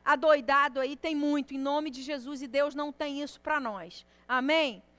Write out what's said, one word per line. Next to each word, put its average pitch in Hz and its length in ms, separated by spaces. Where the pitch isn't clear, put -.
adoidado 277 680
aí, 262 160
tem 320 180
muito, 294 400
em 269 40
nome 285 320
de 262 120
Jesus, 269 400
e 285 40
Deus 277 280
não 294 180
tem 285 300
isso - 180
pra 302 180
nós. 196 480
Amém? 254 560